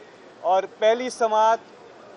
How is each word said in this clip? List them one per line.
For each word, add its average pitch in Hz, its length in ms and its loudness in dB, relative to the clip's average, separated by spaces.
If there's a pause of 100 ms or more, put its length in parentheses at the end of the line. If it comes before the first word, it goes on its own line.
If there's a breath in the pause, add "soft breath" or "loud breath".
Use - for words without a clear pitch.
(440)
और 190 220 0
पहली 233 440 -2
समात 220 500 0 (580)